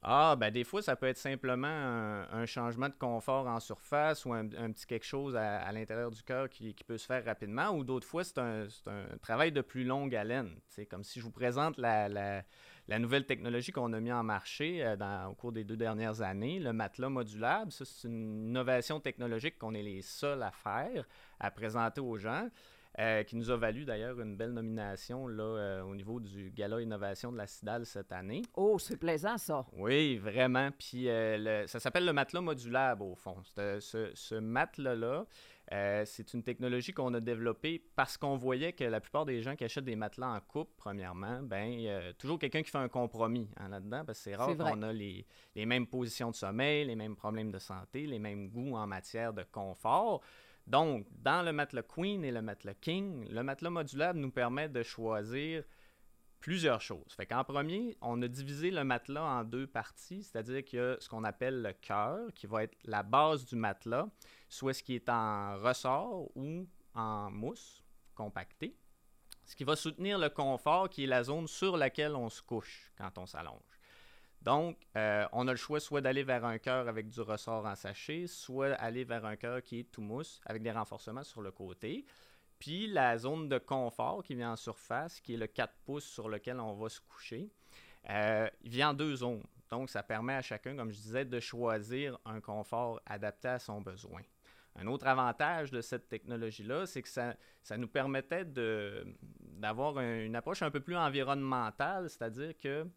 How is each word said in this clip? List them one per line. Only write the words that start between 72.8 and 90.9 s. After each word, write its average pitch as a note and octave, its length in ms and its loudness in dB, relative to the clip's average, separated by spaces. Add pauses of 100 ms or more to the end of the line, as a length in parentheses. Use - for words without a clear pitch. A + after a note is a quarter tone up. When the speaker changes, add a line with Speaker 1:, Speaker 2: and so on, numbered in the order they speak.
Speaker 1:
quand F#2+ 220 -8
on F2+ 80 -8
s'allonge. D2+ 340 -10 (840)
Donc, D3+ 340 4 (180)
euh, G#2 380 6
on B2 160 2
a C3 40 4
le B2 40 4
choix D3+ 240 0
soit C#3+ 220 0
d'aller C3+ 200 4
vers B2 220 2
un A2+ 140 0
cœur B2+ 280 2
avec A2 220 -2
du A#2 140 -6
ressort G#2+ 420 -2
en G2+ 100 -2
sachet, D3+ 520 -6
soit C3+ 480 0
aller A#2 300 -2
vers A#2 200 -4
un G#2+ 120 -4
cœur B2 260 -4
qui A#2 160 -8
est A#2+ 60 -6
tout - 180 -12
mousse, A#2 420 -6
avec A2 180 -6
des A2+ 80 0
renforcements A2 540 -4
sur - 160 -14
le G2 100 -6
côté. G#2+ 540 -6 (540)
Puis F3+ 280 -4
la C3+ 300 6
zone C#3+ 320 -2
de C3+ 80 4
confort C3 640 0
qui - 120 -6
vient A#2+ 180 -2
en A2+ 40 -4
surface, B2 640 -4
qui B2 100 -8
est A#2 60 -4
le A2 80 -2
quatre A2+ 260 -2 (140)
pouces C#3 180 -4
sur A2 240 -8
lequel A#2+ 320 -4
on A2 140 -4
va A2 160 -4
se - 100 -14
coucher, - 480 -10 (600)
euh, G#2+ 360 6 (140)
il A#2 100 -12
vient C#3 200 6
en - 20 2
deux C#3+ 240 0
zones. B2 280 -2 (260)
Donc, B2+ 180 -4
ça G2+ 140 -4
permet A#2 320 -2
à C3 80 0
chacun, B2+ 340 -6
comme A2+ 140 -4